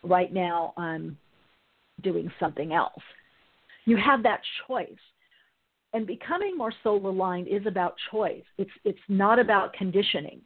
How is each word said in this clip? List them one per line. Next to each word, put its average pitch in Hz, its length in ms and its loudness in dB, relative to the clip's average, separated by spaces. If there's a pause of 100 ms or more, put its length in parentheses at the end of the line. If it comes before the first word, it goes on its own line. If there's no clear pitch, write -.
Right 180 280 2
now 170 440 -2
I'm 160 420 -6 (840)
doing 170 340 -2
something 160 340 -4
else. - 300 -2 (840)
You 226 100 6
have 233 260 4
that 214 180 2 (260)
choice. 247 220 -6 (1040)
And 220 140 -4
becoming 349 500 -4
more 220 160 -4 (100)
soul 208 240 2
aligned 185 400 -2
is 202 200 -2
about 180 280 -2 (160)
choice. 208 320 -2 (160)
It's, 196 120 -4 (140)
it's 196 140 0 (100)
not 202 300 6
about 220 360 4
conditioning. 190 720 -2